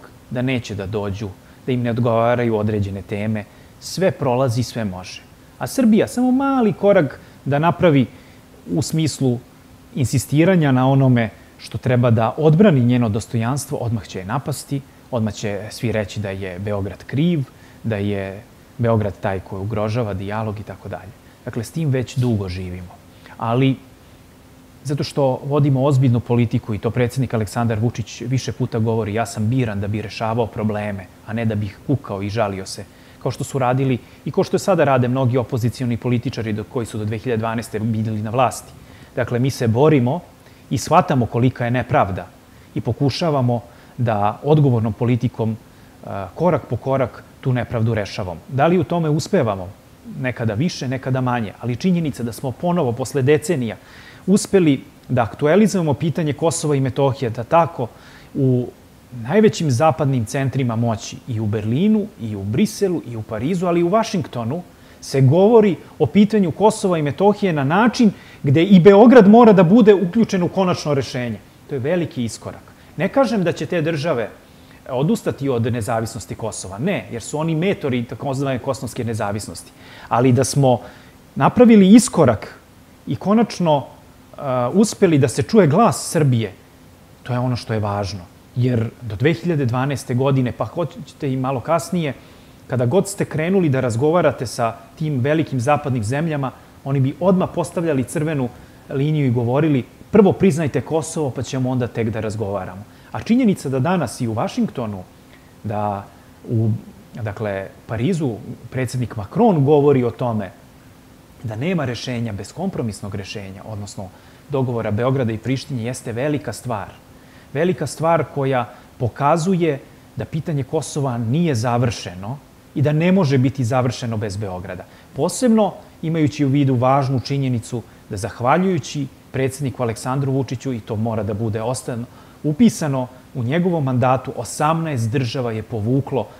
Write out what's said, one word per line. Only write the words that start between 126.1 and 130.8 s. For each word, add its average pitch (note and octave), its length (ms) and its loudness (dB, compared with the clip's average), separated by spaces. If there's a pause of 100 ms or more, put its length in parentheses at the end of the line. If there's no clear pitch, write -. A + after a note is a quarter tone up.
u C3+ 40 2
vidu C3+ 260 4
važnu C3 460 2
činjenicu B2+ 640 -4 (280)
da, A2 60 -8
zahvaljujući C#3+ 920 -2 (260)
predsedniku C3 500 -4
Aleksandru C3 500 -2
Vučiću, C3+ 400 -4
i A#2 80 -6